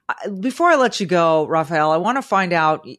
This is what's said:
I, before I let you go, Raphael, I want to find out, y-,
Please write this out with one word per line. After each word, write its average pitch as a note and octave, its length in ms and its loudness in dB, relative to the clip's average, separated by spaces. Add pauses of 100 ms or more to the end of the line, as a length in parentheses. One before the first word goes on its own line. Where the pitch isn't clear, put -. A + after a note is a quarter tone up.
I, - 200 -8
before B3+ 400 -2
I E4 80 4
let B3+ 240 0
you G3 60 -4
go, D#3+ 400 2
Raphael, D#3 460 0
I D#3+ 60 2
want A3 180 -2
to C4 60 -4
find F#3+ 300 -2
out, D#3 320 0
y-, B2+ 140 -18